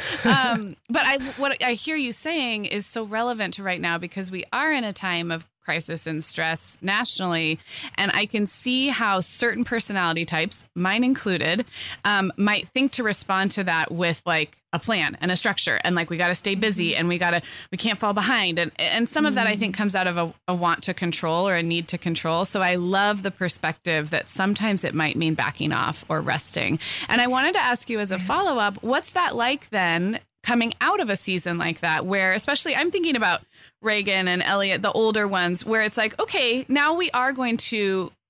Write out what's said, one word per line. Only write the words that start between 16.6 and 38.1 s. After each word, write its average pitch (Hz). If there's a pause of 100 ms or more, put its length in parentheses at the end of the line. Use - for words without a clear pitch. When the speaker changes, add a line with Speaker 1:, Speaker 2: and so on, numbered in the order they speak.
Speaker 2:
Mm-hmm. -
Speaker 1:
and 165
we 175
gotta, 170 (300)
we 185
can't 214
fall 214
behind. 202
And, 165
and 226
some 302
of 285
that 226
I 214
think 202
Speaker 2:
Mm-hmm. -
Speaker 1:
comes 202
out 185
of 175
a, 170 (160)
a 185
want 170
to 185
control 170
or 185
a 170
need 170
to 175
control. 165
So 196
I 180
love 196
the 196
perspective 160
that 160
sometimes 202
it 165
might 156
mean 160
backing 147
off -
or 156
resting. - (300)
And 233
I 247
wanted 262
to 381
ask 247
you 220
as 196
a 185
Speaker 2:
Yeah. 185
Speaker 1:
follow-up, 240
what's 262
that 359
like 254
then 180 (240)
coming 233
out 359
of 269
a 196
season 175
like 165
that, 160
where 190
especially 285
I'm 320
thinking 330
about 202 (380)
Reagan 202
and 180
Elliot, 196
the 208
older 214
ones, 180
where 220
it's 214
like, 214
okay, 262
now 294
we 349
are 254
going 254
to 196 (180)